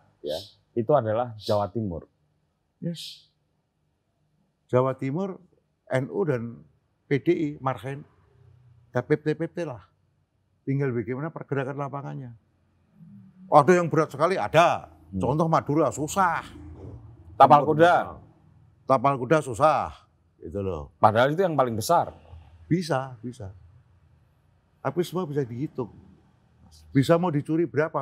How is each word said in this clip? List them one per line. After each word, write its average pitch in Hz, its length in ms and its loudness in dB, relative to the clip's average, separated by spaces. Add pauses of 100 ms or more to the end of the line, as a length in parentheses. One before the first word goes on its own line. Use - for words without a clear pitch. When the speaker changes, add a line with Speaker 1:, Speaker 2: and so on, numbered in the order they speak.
(200)
Speaker 1:
ya, 73 160 -10 (400)
itu 117 160 -2
adalah 117 480 -2
Jawa 101 320 -2
Timur. 95 320 -8 (800)
Speaker 2:
Yes. - 480 -12 (1400)
Jawa 127 320 2
Timur, 170 400 -6 (480)
N 131 240 -2
U 190 160 -4
dan 117 400 -6 (400)
P 147 160 0
D - 80 -16
I, 160 180 -2 (140)
Marhen, 135 400 -8 (880)
ya 123 160 -4
P 151 80 2
P 151 240 -2
P 165 80 -6
P 170 160 -8
lah. 127 240 -12 (800)
Tinggal 139 240 0
bagaimana 127 400 -6
pergerakan 135 480 -6
lapangannya. 139 560 -12 (1120)
Ada 143 320 6
yang - 80 -2
berat 151 240 0
sekali, 165 240 -2
ada. 127 560 2 (240)
Speaker 1:
Hmm. 92 80 -4
Speaker 2:
Contoh 156 240 0
Madura, 147 480 0
susah. 156 480 -2 (960)
Speaker 1:
Tapal 143 240 10
Speaker 2:
Contoh 156 80 2
Speaker 1:
kuda. 165 220 6 (880)
Speaker 2:
Tapal 135 320 2
kuda 127 240 2
susah, 127 560 0 (480)
gitu 90 160 -8
loh. 87 400 -6
Speaker 1:
Padahal 113 320 6
itu 160 80 -2
yang 175 160 0
paling 131 160 2
besar. 139 400 0 (560)
Speaker 2:
Bisa, 143 560 -2
bisa. 107 320 -14 (1300)
Tapi 135 220 -4
semua 180 180 -6
bisa 143 240 -4
dihitung. 120 460 -10 (960)
Bisa 139 240 4
mau 175 160 0
dicuri 156 320 -2
berapa 156 380 -2